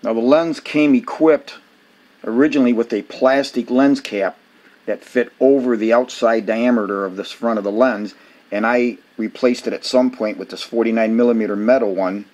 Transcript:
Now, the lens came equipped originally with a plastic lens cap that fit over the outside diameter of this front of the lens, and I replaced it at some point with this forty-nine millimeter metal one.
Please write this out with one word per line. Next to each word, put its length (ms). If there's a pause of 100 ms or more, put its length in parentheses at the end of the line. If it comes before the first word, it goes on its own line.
(100)
Now, 60
the 60
lens 380
came 360
equipped 640 (640)
originally 500
with 200
a 100
plastic 680
lens 320
cap 380 (480)
that 180
fit 340
over 380
the 160
outside 540
diameter 580
of 100
this 160
front 280
of 40
the 80
lens, 440 (360)
and 140
I 320 (200)
replaced 500
it 60
at 120
some 240
point 300
with 100
this 140
forty-nine 520
millimeter 400
metal 380
one. 400